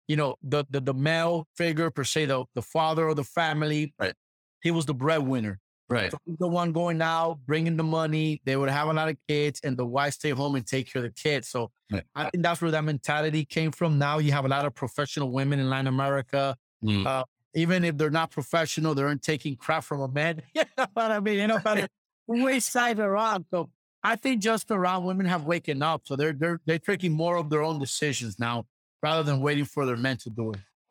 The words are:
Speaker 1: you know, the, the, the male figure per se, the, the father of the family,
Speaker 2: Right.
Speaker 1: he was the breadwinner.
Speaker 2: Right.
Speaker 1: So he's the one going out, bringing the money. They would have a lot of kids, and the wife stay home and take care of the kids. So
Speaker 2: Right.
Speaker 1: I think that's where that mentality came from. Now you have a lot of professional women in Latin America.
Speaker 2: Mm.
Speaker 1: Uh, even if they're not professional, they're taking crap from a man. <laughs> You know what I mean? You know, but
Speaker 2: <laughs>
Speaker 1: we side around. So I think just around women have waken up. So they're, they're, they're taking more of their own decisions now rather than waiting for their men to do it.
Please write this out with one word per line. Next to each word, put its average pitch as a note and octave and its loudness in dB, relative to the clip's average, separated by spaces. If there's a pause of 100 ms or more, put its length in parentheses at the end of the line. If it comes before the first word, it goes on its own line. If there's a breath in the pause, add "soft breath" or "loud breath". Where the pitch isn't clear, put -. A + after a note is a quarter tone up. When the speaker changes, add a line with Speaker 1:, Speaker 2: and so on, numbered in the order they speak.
Speaker 1:
you D3+ 0
know, C#3+ 0
the, D3 0
the, C#3 -2
the C3 -2
male E3 2 (100)
figure E3 0
per C#3 -4
se, D#3 0
the, C3 0 (100)
the A#2+ -4
father D#3+ 2
of D#3 0
the C#3+ -2
family, D3+ 0
Speaker 2:
Right. F#2 -2 (480)
Speaker 1:
he E3 2
was E3 0
the D3 -2
breadwinner. C3 0 (300)
Speaker 2:
Right. A2 0
Speaker 1:
So D3+ -8
he's E3 -8
the F3 0
one E3+ 2
going E3 0
out, E3 0
bringing D#3+ 2
the D#3+ 0
money. D#3 0
They C3+ 0
would C3+ 2
have D3 0
a D#3+ 0
lot D#3+ 2
of D3 -4 (120)
kids, D3 0
and B2+ -2
the B2+ -2
wife C3+ 0
stay - -2
home C#3 0
and B2+ -2
take C3 -4
care B2+ -4
of A2+ -8
the - -16
kids. D3 0
So A#2 -4 (200)
Speaker 2:
Right. G2 -2 (100)
Speaker 1:
I D3+ -4
think F3 -2
that's E3+ 2
where E3 0
that D#3 0
mentality D3+ 0
came D#3+ -2
from. D#3 2
Now C#3+ 2
you D3 2
have C#3 2
a C3 0
lot C#3+ 2
of C#3+ -2
professional C3+ -4
women C3+ 0
in C3 0
Latin C3+ 0
America. C#3 0 (260)
Speaker 2:
Mm. G#2 2
Speaker 1:
Uh, C3 0 (300)
even E3+ 2
if E3 0
they're D3+ 2
not D#3+ 0
professional, D#3 0
they're C#3 2
taking C#3+ -2
crap - -2
from C#3+ -6
a C3+ -4
man. D3+ -2
<laughs> - -20
You D#4 2 (140)
know C4 0
what A3+ 0
I G#3 0
mean? G#3 0
You G3+ 2
know, G#3+ 2
but G#3 2 (200)
Speaker 2:
<laughs> - -20
Speaker 1:
we B3+ 2
side A#3+ 0
around. G#3 0
So E3+ -2 (320)
I A3 2
think B3 0
just A3 0
around F#3 0
women F#3 0
have E3+ 0
waken D#3 -2
up. D#3 0
So C#3 -6
they're, D3+ 0
they're, E3 0
they're D#3+ 0
taking F#3 0
more E3+ 0
of D#3 -2
their D3+ 2
own D#3 -2
decisions C3 -4
now A#2 -2 (380)
rather D#3+ 2
than C#3+ 2
waiting D3 2
for C#3 -2
their B2 0
men B2+ 0
to - -12
do A2 -4
it. G2 -10 (300)